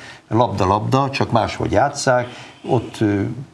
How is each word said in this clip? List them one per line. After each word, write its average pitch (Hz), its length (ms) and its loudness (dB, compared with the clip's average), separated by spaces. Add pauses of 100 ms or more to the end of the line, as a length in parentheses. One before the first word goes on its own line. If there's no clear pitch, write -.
(300)
Labda-labda, 110 800 2
csak - 220 -2
máshogy - 400 0
játsszák, 123 560 2 (400)
ott, 120 320 -2
ö, 101 220 2 (320)